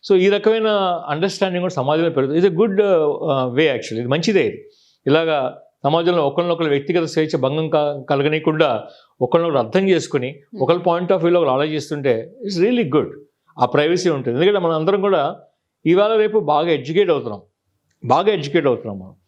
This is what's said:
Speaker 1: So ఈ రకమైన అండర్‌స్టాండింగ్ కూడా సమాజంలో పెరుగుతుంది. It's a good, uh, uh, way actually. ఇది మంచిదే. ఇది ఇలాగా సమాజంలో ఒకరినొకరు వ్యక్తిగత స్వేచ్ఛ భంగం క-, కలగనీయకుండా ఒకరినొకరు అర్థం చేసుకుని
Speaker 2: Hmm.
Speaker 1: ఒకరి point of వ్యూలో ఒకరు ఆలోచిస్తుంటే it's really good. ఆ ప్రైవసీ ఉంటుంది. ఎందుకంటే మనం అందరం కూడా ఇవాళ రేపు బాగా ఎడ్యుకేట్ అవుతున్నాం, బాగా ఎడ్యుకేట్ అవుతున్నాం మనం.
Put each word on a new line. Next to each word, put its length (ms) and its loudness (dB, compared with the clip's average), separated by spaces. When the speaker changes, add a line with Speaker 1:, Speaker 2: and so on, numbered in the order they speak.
Speaker 1:
So 60 6
ఈ 120 4
రకమైన 380 2
అండర్‌స్టాండింగ్ 560 -2
కూడా 120 -4
సమాజంలో 360 0
పెరుగుతుంది. 360 0
It's 140 0
a 40 4
good, 140 -2
uh, 100 2
uh, 640 0
way 120 2
actually. 320 -2
ఇది 80 -6
మంచిదే. 400 0
ఇది 220 -8
ఇలాగా 560 0
సమాజంలో 440 2
ఒకరినొకరు 420 -2
వ్యక్తిగత 360 0
స్వేచ్ఛ 360 -2
భంగం 280 -2
క-, 420 0
కలగనీయకుండా 760 0
ఒకరినొకరు 380 2
అర్థం 300 0
చేసుకుని 520 -2
Speaker 2:
Hmm. 80 -4
Speaker 1:
ఒకరి 160 2
point 320 -2
of 60 4
వ్యూలో 240 2
ఒకరు 100 2
ఆలోచిస్తుంటే 840 -2
it's 180 0
really 320 0
good. 140 0
ఆ 80 2
ప్రైవసీ 440 0
ఉంటుంది. 280 -4
ఎందుకంటే 200 2
మనం 160 0
అందరం 260 0
కూడా 360 0
ఇవాళ 300 4
రేపు 220 2
బాగా 320 0
ఎడ్యుకేట్ 400 0
అవుతున్నాం, 320 -2
బాగా 280 2
ఎడ్యుకేట్ 340 -2
అవుతున్నాం 320 -2
మనం. 160 -18